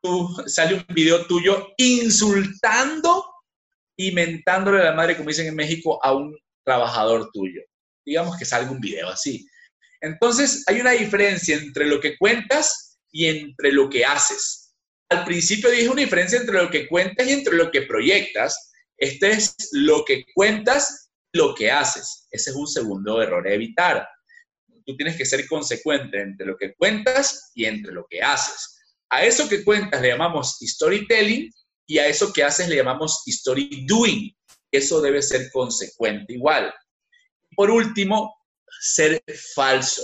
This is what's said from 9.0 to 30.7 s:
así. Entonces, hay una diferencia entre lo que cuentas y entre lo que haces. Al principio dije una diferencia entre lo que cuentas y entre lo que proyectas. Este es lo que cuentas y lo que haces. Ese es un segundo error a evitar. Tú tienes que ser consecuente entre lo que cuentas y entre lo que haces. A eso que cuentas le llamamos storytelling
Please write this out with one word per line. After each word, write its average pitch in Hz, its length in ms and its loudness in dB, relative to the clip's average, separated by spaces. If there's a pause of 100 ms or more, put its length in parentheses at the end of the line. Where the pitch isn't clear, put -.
así. - 360 -8 (560)
Entonces, 233 680 0
hay 214 140 2
una 247 100 4
diferencia 202 640 2
entre 147 300 -4
lo 147 140 2
que 147 180 -4
cuentas 240 800 0 (140)
y 160 160 0
entre 147 440 0
lo 139 180 4
que 123 140 0
haces. - 680 -2 (360)
Al 175 160 0
principio 202 440 2
dije 240 200 2
una 262 120 0
diferencia 185 380 2
entre 233 160 -2
lo 175 160 2
que 151 160 -2
cuentas 190 400 0
y 277 60 2
entre 247 220 0
lo 165 140 4
que 139 140 0
proyectas. 123 880 -2 (260)
Este 135 340 0
es 208 240 0 (180)
lo 147 300 4
que - 200 -2 (100)
cuentas 220 800 0 (200)
y - 60 -2
lo - 160 4
que 110 160 0
haces. - 640 -2
Ese 110 180 -6
es 131 60 -8
un 147 120 -8
segundo 107 540 -2
error 90 260 0
a 101 60 2
evitar. 117 540 0 (760)
Tú 135 120 -12
tienes 160 180 -6
que 151 100 -6
ser 135 220 -2
consecuente 131 720 -4
entre 98 280 -8
lo 95 100 -6
que 98 160 -10
cuentas 214 800 0
y 113 120 -4
entre 101 280 -6
lo 87 160 -14
que 87 120 -8
haces. - 580 -4 (300)
A 135 140 2
eso 233 240 2
que 202 160 -2
cuentas 202 380 0
le 123 80 4
llamamos 143 520 -2
storytelling 208 880 0 (340)